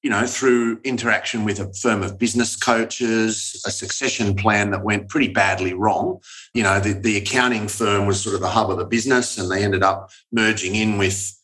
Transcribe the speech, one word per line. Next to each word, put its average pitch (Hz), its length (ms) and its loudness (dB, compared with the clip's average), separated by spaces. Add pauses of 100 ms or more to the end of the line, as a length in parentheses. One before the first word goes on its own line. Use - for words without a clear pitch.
you 131 80 -2
know, 110 160 0
through 120 560 2
interaction 117 600 -2
with 101 140 -2
a 95 140 -8
firm 107 300 0
of 95 160 -6
business 120 360 0
coaches, 113 1080 0
a - 60 -6
succession 110 640 -2
plan 101 340 2
that 98 140 -4
went 101 260 -2
pretty 131 200 2
badly 95 440 0
wrong. 92 460 0 (340)
You 120 80 0
know, 101 180 4
the, 101 140 0
the 101 240 0
accounting 117 500 0
firm 101 380 0
was 95 160 2
sort 104 140 -4
of 92 60 -2
the 90 80 -2
hub 104 200 2
of 87 80 -2
the 87 80 -4
business, 117 540 0
and 92 120 -4
they 98 120 0
ended 98 180 0
up 95 300 0 (200)
merging 107 440 0
in 107 240 0
with 98 440 -2